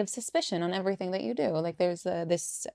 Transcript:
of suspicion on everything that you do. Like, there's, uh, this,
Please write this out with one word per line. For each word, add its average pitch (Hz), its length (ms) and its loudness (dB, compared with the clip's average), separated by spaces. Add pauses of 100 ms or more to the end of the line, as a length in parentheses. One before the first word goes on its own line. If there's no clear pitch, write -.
of 196 40 -2
suspicion 233 580 0
on 175 60 0
everything 190 420 0
that 190 80 -2
you 226 120 -2 (100)
do. - 40 4 (180)
Like, 170 160 -2
there's, 175 240 2
uh, 170 260 0
this, - 420 -2